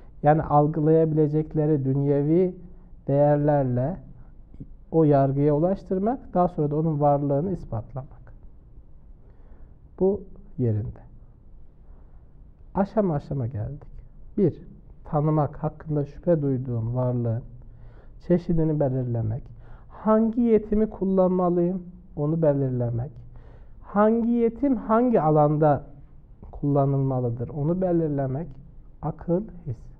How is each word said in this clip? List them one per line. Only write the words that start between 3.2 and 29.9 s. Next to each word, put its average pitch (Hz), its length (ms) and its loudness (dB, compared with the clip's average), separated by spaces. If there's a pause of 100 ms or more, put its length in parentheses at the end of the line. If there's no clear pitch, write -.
o 160 120 6
yargıya 143 500 4
ulaştırmak, 196 800 -2
daha 175 140 4
sonra 147 220 -2
da 147 60 -2
onun 156 240 0
varlığını 143 520 2
ispatlamak. - 800 -10 (1700)
Bu 196 200 2 (380)
yerinde. 113 420 -2 (1700)
Aşama 196 400 0
aşama 139 320 -4
geldik. 117 420 -10 (500)
Bir, 185 280 0 (380)
tanımak, 156 520 0
hakkında 151 480 -4
şüphe 160 380 0
duyduğum 123 520 -2
varlığın 123 480 -2 (840)
çeşidini 165 540 2
belirlemek. 123 640 -2 (460)
Hangi 220 520 2
yetimi 214 500 2
kullanmalıyım? 185 920 2 (340)
Onu 156 260 0
belirlemek. 127 680 0 (720)
Hangi 220 480 2
yetim 240 460 0
hangi 226 440 2
alanda 151 640 4 (680)
kullanılmalıdır? 135 960 0
Onu 156 320 -2
belirlemek. 139 680 -2 (540)
Akıl, 170 400 -2 (240)
his. 123 100 -8 (240)